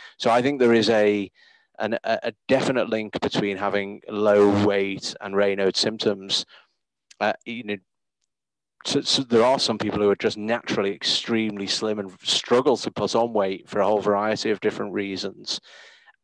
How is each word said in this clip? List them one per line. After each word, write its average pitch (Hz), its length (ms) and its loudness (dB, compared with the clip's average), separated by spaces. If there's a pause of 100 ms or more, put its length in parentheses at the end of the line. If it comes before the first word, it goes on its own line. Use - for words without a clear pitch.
(180)
So - 120 0
I 120 120 6
think 139 180 0
there 120 140 6
is 113 160 4
a, 104 400 4 (500)
an, 107 240 -2
a, 110 200 -2
a 117 100 -6 (140)
definite 123 420 2
link 110 320 -4
between 101 360 -2
having 101 500 -4
low 104 580 4
weight 98 540 -2
and 98 160 -6
Raynaud's 98 440 2
symptoms. 101 640 -2 (760)
Uh, 104 140 0 (120)
you 120 180 -10
know, 104 140 -6 (1080)
so, 139 160 0
so - 220 0
there 117 200 4
are 127 160 2
some 113 180 -2
people 104 220 -4
who 104 100 4
are 98 60 4
just 107 220 -2
naturally 107 560 -2
extremely 107 720 -4
slim 107 320 -4
and 95 120 -10 (120)
struggle 127 540 2
to - 120 -6
put - 240 -4
on 117 200 0
weight 98 340 -2
for 107 120 -4
a 98 60 4
whole 104 160 2
variety 104 480 0
of 101 120 -2
different 104 320 -4
reasons. 98 640 -8 (640)